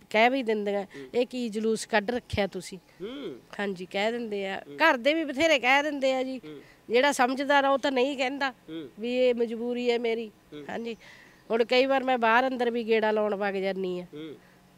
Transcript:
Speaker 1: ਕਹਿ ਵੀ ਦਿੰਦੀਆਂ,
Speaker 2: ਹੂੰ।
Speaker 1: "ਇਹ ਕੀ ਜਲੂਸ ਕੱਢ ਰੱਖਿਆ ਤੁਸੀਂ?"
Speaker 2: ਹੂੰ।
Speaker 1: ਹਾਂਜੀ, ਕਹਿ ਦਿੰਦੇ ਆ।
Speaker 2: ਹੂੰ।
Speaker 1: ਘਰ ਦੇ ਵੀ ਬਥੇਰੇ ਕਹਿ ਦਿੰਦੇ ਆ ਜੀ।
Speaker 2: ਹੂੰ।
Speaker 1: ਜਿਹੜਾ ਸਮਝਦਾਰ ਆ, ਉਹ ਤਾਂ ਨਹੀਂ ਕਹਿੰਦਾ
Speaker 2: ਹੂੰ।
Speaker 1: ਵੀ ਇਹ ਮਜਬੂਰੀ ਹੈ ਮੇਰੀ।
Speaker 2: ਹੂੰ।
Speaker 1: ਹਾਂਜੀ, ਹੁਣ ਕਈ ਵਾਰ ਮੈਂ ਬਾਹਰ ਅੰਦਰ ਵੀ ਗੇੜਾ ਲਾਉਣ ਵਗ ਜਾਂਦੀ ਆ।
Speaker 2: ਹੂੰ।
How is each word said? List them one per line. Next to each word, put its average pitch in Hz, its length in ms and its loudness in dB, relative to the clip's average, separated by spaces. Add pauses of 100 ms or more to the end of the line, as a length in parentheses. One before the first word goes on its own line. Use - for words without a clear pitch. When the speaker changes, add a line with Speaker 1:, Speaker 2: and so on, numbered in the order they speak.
Speaker 1:
ਕਹਿ 226 200 6
ਵੀ 269 140 0
ਦਿੰਦੀਆਂ, 202 400 -2
Speaker 2:
ਹੂੰ। 139 300 -14
Speaker 1:
"ਇਹ 240 120 2
ਕੀ 247 240 -6
ਜਲੂਸ 220 360 -2
ਕੱਢ 208 260 0
ਰੱਖਿਆ 214 360 -2
ਤੁਸੀਂ?" 185 300 -10 (240)
Speaker 2:
ਹੂੰ। 208 380 -10 (200)
Speaker 1:
ਹਾਂਜੀ, 190 260 -4
ਕਹਿ 202 260 -2
ਦਿੰਦੇ 208 360 -6
ਆ। 196 200 -8
Speaker 2:
ਹੂੰ। 143 80 -16
Speaker 1:
ਘਰ 302 220 4
ਦੇ 262 160 2
ਵੀ 330 100 0
ਬਥੇਰੇ 294 360 2
ਕਹਿ 269 240 4
ਦਿੰਦੇ 277 300 0
ਆ 262 100 -2
ਜੀ। 262 140 -6
Speaker 2:
ਹੂੰ। 151 240 -14 (280)
Speaker 1:
ਜਿਹੜਾ 262 220 4
ਸਮਝਦਾਰ 269 520 2
ਆ, 269 60 2
ਉਹ 277 80 4
ਤਾਂ 285 140 0
ਨਹੀਂ 262 260 0
ਕਹਿੰਦਾ 269 340 -2
Speaker 2:
ਹੂੰ। 160 380 -12 (100)
Speaker 1:
ਵੀ 240 180 -4
ਇਹ 247 180 4
ਮਜਬੂਰੀ 240 560 -2
ਹੈ 233 80 0
ਮੇਰੀ। 226 320 -2 (220)
Speaker 2:
ਹੂੰ। 147 160 -14
Speaker 1:
ਹਾਂਜੀ, 233 260 -8 (560)
ਹੁਣ 233 120 2
ਕਈ 254 220 4
ਵਾਰ 269 180 2
ਮੈਂ 262 140 2
ਬਾਹਰ 233 300 4
ਅੰਦਰ 247 240 0
ਵੀ 233 160 -4
ਗੇੜਾ 220 240 2
ਲਾਉਣ 214 240 0
ਵਗ 196 180 -2
ਜਾਂਦੀ 190 460 -4
ਆ। 180 40 -10
Speaker 2:
ਹੂੰ। 151 320 -14 (420)